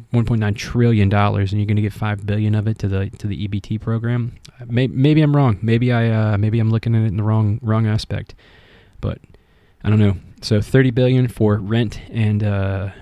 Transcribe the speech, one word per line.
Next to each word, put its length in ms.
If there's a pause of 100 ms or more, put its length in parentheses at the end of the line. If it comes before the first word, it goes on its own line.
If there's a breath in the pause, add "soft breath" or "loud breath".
(100)
one 140
point 160
nine 140
trillion 540
dollars, 440
and 80
you're 80
gonna 120
give 140
five 320
billion 300
of 100
it 140
to 80
the, 220
to 180
the 160
E 20
B 140
T 180
program. 560 (260)
Uh, 80
may-, 200
maybe 340
I'm 140
wrong. 260
Maybe 300
I, 180
uh, 260
maybe 220
I'm 120
looking 260
at 60
it 40
in 100
the 60
wrong, 400
wrong 240
aspect, 480 (640 loud breath)
but 180 (640 soft breath)
I 40
don't 120
know. 160 (240)
So 200
thirty 300
billion 380
for 300
rent 420 (100)
and, 320
uh, 480 (120)